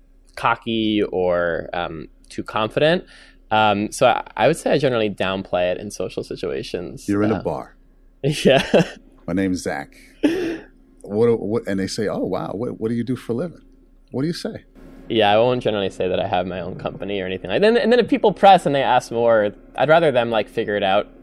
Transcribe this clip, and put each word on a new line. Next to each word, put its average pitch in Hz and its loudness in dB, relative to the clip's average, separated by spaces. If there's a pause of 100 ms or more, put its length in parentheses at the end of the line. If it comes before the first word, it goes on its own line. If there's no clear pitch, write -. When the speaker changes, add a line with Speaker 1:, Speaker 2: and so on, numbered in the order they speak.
(380)
Speaker 1:
cocky 113 0
or, 87 -2
um, 80 -6 (220)
too - -10
confident. 156 0 (480)
Um, 107 2
so - 4
I, - 2 (140)
I 117 4
would 165 2
say - -4
I 165 2
generally 123 0
downplay 92 -2
it - -8
in 104 -12
social - -8
situations. 87 -8
Speaker 2:
You're 101 0
in 107 0
a 98 -2
Speaker 1:
Uh, - -12
Speaker 2:
bar. 71 -8 (240)
Speaker 1:
<laughs> - -20
Yeah. - 4 (640)
Speaker 2:
"My - -6
name's 92 -2
Zach." 71 -8 (1040)
What, 110 0
what, 107 -4
and 98 -2
they 95 -2
say, 104 -4
"Oh, 107 -4
wow, 95 -4
what, 117 -8
what 110 -4
do 120 -2
you 117 -4
do 123 -4
for - -8
a - -4
living?" 160 -8 (500)
What 123 -4
do 151 -2
you 170 -4
say? - -10 (420)
Speaker 1:
Yeah, 104 4
I 110 6
won't 123 2
generally 101 0
say 92 -4
that 92 0
I 90 -2
have 92 0
my 92 -6
own 90 -10
company - -8
or 92 -6
anything 92 -8
like 120 0
that. 208 4
And, 233 4
and 220 2
then 247 4
if 208 0
people 233 2
press 190 6
and 139 0
they 135 0
ask 120 0
more, 113 2 (240)
I'd 139 0
rather 160 6
them, 120 2
like, 110 0
figure 104 -4
it 101 0
out 98 2 (160)